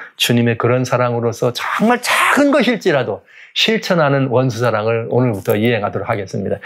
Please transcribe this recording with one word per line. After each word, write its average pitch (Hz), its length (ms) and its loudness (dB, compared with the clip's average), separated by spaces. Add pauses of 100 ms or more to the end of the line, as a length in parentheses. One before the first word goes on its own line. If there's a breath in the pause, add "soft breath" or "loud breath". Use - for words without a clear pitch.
(180 loud breath)
주님의 120 400 2
그런 123 260 2
사랑으로서 120 720 -2
정말 - 480 0
작은 - 500 2
것일지라도 175 720 0 (300 loud breath)
실천하는 147 720 0
원수 127 320 0
사랑을 113 500 0
오늘부터 113 460 0
이행하도록 104 540 0
하겠습니다. 98 560 -4